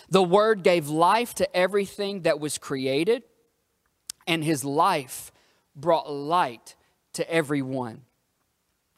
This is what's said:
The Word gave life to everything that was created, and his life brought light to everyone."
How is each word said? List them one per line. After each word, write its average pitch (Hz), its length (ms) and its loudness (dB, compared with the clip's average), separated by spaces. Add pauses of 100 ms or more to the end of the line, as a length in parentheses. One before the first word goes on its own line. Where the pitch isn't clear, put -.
The 190 140 6
Word 202 400 4
gave 175 240 4
life 175 480 2
to - 200 -4
everything 196 680 -2
that 156 180 0
was 147 180 -6
created, 143 680 -2 (1000)
and 165 180 0
his 147 200 0
life 147 720 -2 (420)
brought 151 340 0
light 143 680 -4 (380)
to 160 160 -6
everyone." 131 760 -4 (920)